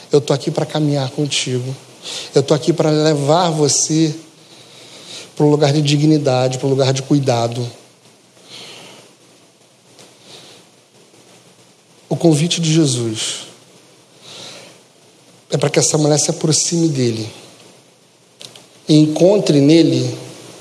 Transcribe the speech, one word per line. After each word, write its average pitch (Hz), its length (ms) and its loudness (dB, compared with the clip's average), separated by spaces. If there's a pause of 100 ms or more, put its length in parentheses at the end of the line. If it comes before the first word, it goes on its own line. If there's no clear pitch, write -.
(120)
eu 147 100 4
tô 131 120 -2
aqui 143 180 -4
pra 156 140 -2
caminhar 143 460 -2
contigo, 131 640 -4 (580)
eu 143 100 4
tô 160 100 0
aqui 156 180 0
pra 156 200 0
levar 151 580 2
você 156 640 0 (1200)
pra 151 100 2
um 147 60 6
lugar 147 200 2
de 151 120 0
dignidade, 143 760 2
pra 139 100 -4
um - 20 0
lugar 131 240 2
de - 80 -4
cuidado." 123 680 -2 (4000)
O 165 60 -2
convite 165 460 -4
de 156 120 -2
Jesus 123 760 -4 (2000)
é 160 60 -2
pra 143 120 0
que 143 80 0
essa 156 200 2
mulher 151 200 2
se 147 140 -2
aproxime 165 560 0
dele 117 420 -2 (1600)
e 160 80 4
encontre 165 640 4
nele 139 580 4 (440)